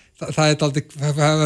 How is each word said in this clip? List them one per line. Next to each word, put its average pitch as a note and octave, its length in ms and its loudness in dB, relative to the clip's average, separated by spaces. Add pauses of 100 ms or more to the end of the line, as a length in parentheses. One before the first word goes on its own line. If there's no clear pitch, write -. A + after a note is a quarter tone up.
(140)
það, - 200 -12
það D#3 180 2
er D3+ 40 0
dálítið, D3 400 -4
það, D3 500 0